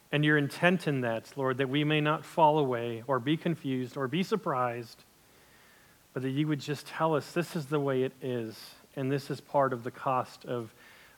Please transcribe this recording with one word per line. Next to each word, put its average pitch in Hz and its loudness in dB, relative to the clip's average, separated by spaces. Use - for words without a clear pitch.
And 151 4
your 151 6
intent 165 2
in 139 0
that, 113 -4
Lord, 131 0
that 135 0
we 147 2
may 151 2
not 151 0
fall 156 4
away 120 0
or 131 0
be 143 0
confused 135 -2
or 135 0
be 156 0
surprised, 123 -2
but 131 -6
that 131 -2
you 147 0
would 151 0
just 143 -8
tell 160 0
us - -2
this 175 -2
is 151 -6
the 147 0
way 135 0
it 131 -4
is, 120 -6
and 135 -2
this 139 -4
is 143 -8
part 135 2
of 117 -6
the 123 -8
cost - -4
of, 117 -6